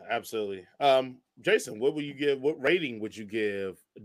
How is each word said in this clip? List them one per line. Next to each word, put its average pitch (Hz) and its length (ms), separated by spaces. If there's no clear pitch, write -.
absolutely. 104 580
Um, 131 380
Jason, 175 360
what 135 160
will 151 80
you 143 120
give, 139 260
what 147 220
rating 151 380
would 104 140
you 107 120
give 98 500